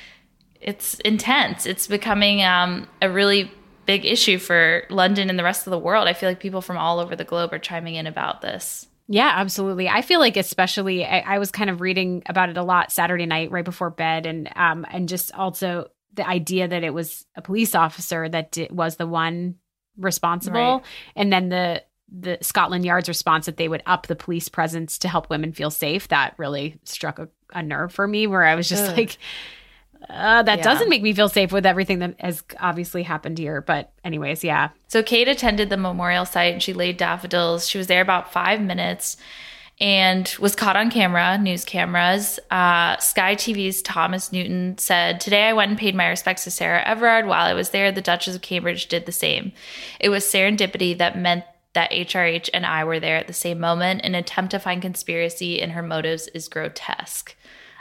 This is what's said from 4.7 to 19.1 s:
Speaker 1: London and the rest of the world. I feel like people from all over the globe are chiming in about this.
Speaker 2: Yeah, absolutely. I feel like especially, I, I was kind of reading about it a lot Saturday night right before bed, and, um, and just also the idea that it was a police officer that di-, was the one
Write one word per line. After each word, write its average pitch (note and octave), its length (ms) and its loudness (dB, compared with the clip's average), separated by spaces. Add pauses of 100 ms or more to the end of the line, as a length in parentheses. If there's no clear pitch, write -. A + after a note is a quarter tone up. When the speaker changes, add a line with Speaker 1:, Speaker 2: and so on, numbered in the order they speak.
Speaker 1:
London F#3+ 400 2
and F#3 80 0
the F3 60 0
rest F#3 220 -2
of F#3+ 40 -8
the F3+ 80 0
world. F#3+ 300 2
I F3 40 4
feel F#3 160 -2
like F3+ 120 -2
people F#3+ 200 -6
from F3+ 160 -8
all E3 220 0
over F3 160 -4
the C#3+ 100 -8
globe E3+ 280 -2
are D#3+ 80 -6
chiming E3 340 -8
in D#3+ 140 -6
about - 320 -6
this. - 460 -10 (220)
Speaker 2:
Yeah, A3+ 280 4
absolutely. F#3+ 520 -2
I A3+ 140 2
feel F4 160 4
like A#3+ 180 4
especially, F#3 720 0
I, F#3 140 2 (140)
I G3+ 40 2
was G3+ 140 -2
kind G#3 180 -2
of F3 100 -4
reading F#3 460 -2
about F#3 220 2
it E3+ 80 -8
a F3+ 80 -2
lot F3 260 2
Saturday F3 340 0
night E3 280 -2
right F3 120 -2
before F3 240 -4
bed, D#3+ 380 -2
and, D#3+ 300 -8
um, E3 340 2
and F#3 180 -4
just F3+ 240 -6
also F#3 580 -4 (240)
the - 120 -4
idea F3+ 400 0
that F3 160 -2
it D#3+ 100 -2
was D#3+ 320 -8 (120)
a F#3+ 60 -14
police G#3+ 340 0
officer E3 520 0
that D#3+ 220 -2
di-, E3 200 -6
was E3 260 -2
the E3+ 100 -4
one E3+ 480 -2 (420)